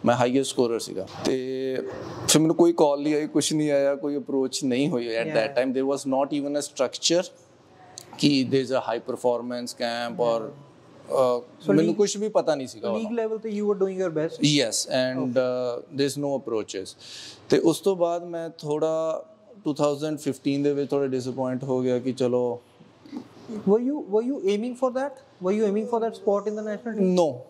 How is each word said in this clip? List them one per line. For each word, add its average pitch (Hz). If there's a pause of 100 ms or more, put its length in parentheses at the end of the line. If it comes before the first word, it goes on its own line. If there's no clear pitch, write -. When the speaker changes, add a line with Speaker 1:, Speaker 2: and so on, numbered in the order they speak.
Speaker 1:
ਮੈਂ 117
ਹਾਈਐਸਟ 127
ਸਕੋਰਰ 117
ਸੀਗਾ। 95 (180)
ਤੇ 131 (500)
ਫਿਰ 156
ਮੈਨੂੰ 160
ਕੋਈ 170
ਕਾਲ 147
ਨਹੀਂ 151
ਆਈ, 151
ਕੁਛ 151
ਨਹੀਂ 151
ਆਇਆ, 139
ਕੋਈ 143
ਅਪਰੋਚ 131
ਨਹੀਂ 135
ਹੋਈ। 120
At 113
that 139
Speaker 2:
Yeah। 113
Speaker 1:
time 131
there 135
was 139
not 139
even 143
a 143
structure 165 (960)
ਕਿ 139
there 131
is 120
a 127
high 117
performance 120
camp 117
Speaker 2:
Yeah। 117
Speaker 1:
ਔਰ, 117
ਅ, -
Speaker 2:
So 127
Speaker 1:
ਮੈਨੂੰ 165
Speaker 2:
league, 170
Speaker 1:
ਕੁਛ 202
ਵੀ 214
ਪਤਾ 156
ਨਹੀਂ 131
ਸੀਗਾ 113
Speaker 2:
ਲੀਗ 117
Speaker 1:
ਉਦੋਂ। 226
Speaker 2:
ਲੈਵਲ 220
ਤੇ 220
you 208
were 202
doing 190
your 185
best? 156
Speaker 1:
Yes, 131 (120)
and, 131
Speaker 2:
Okay। 127
Speaker 1:
uh, 123 (120)
there 139
is 123
no 143
approaches। 107 (540)
ਤੇ -
ਉਸ 160
ਤੋਂ 196
ਬਾਅਦ 170
ਮੈਂ 165
ਥੋੜਾ 160 (380)
ਟੂ 151
ਥਾਊਜ਼ੈਂਡ 147
ਫਿਫਟੀਨ 139
ਦੇ 143
ਵਿੱਚ 139
ਥੋੜਾ 139
ਡਿਸਅਪਾਇੰਟ 127
ਹੋ 127
ਗਿਆ 127
ਕਿ 127
ਚਲੋ 123 (1080)
Speaker 2:
Were 214
you, 262 (160)
were 214
you -
aiming 208
for 262
that? 277 (260)
Were 185
you 220
aiming 202
for 226
that 220
spot 202
in 214
the 214
national 214
team? 190
Speaker 1:
No। 175 (240)